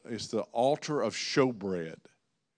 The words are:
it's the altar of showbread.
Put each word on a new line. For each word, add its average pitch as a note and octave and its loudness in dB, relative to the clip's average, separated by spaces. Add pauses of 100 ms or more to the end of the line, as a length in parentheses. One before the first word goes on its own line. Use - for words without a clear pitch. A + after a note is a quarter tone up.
it's A2 -8
the G#2+ -2 (100)
altar C3+ 2
of G#2+ 0
showbread. F#2+ 0 (640)